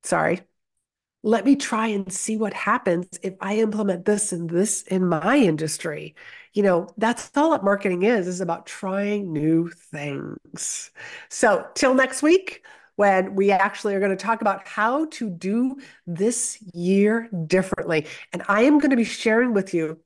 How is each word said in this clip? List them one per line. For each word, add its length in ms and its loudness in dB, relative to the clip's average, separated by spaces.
sorry, 400 0
let 240 0
me 100 6
try 300 -2
and 260 -4
see 240 -6
what 160 -2
happens 560 0
if 180 -6
I 160 -4
implement 480 -2
this 300 0
and 160 -6
this 320 0
in 260 0
my 300 2
industry." 760 -2
You 100 0
know, 340 2
that's 400 -2
all 140 4
that 120 0
marketing 400 2
is, 240 2
is 140 -6
about 260 -4
trying 680 -4
new 380 2
things. 1200 -10
So 460 2
till 200 4
next 260 2
week, 440 2
when 400 4
we 160 4
actually 420 0
are 60 0
gonna 160 0
talk 240 -2
about 260 -2
how 380 0
to 260 -8
do 460 -2
this 560 -4
year 540 2
differently. 600 0
And 160 -8
I 140 4
am 180 6
gonna 160 4
be 80 4
sharing 480 2
with 200 0
you 340 -2